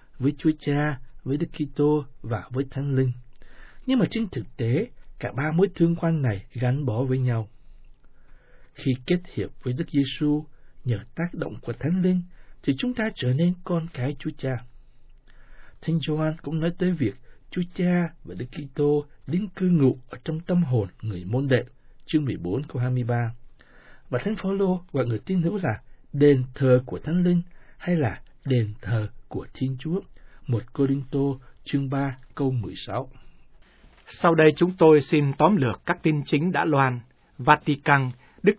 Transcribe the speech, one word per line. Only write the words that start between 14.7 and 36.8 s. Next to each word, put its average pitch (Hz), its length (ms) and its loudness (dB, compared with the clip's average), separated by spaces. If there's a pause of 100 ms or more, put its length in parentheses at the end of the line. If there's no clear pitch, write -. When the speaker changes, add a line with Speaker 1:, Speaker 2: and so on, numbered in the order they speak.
Speaker 1:
Thánh 165 240 0
Gioan 156 260 0 (100)
cũng 156 180 -4
nói 170 180 0
tới 185 140 2
việc 135 220 -2 (360)
Chúa 180 120 -4 (120)
Cha 180 340 2 (160)
và - 140 -12
Đức 123 140 -6
Kitô 147 520 0 (220)
đến 185 300 -2
cư 185 140 2
ngụ 139 260 6 (140)
ở - 140 -14
trong 160 160 -6
tâm 175 220 2
hồn 120 260 0 (140)
người 92 220 -6
môn 127 240 -2
đệ, 120 160 2 (420)
chương 151 180 0
mười 98 180 -4
bốn, 98 200 -2
câu 120 200 -6
hai 127 80 0
mươi 127 180 0
ba. 117 260 -2 (760)
Và 127 140 0
Thánh 214 120 -2
Phaolô 190 440 0 (120)
gọi 131 140 0
người 117 200 -2
tín 190 160 0
hữu 190 140 0
là 151 180 -2 (380)
đền 143 300 6 (120)
thờ 127 320 6
của 87 120 -8
Thánh 175 260 0
Linh 175 180 4 (360)
hay 175 180 -2
là 117 240 0 (260)
đền 113 360 2
thờ 107 260 -2 (200)
của - 260 -8
Thiên 131 240 -4
Chúa, 170 220 -4 (460)
một 120 160 0 (100)
Cô 139 140 0
Rinh 139 240 0
Tô, 139 280 -2 (260)
chương 139 260 -2
ba, 135 260 -2 (180)
câu 135 160 0
mười 110 260 -4
sáu. 110 320 -8 (1000)
Speaker 2:
Sau - 280 2
đây 156 220 8
chúng 180 220 2
tôi 156 220 10
xin 143 380 2
tóm 185 180 6
lược 123 300 0
các - 160 0
tin 151 220 2
chính 160 280 2
đã 165 120 0
loan. 135 360 2 (380)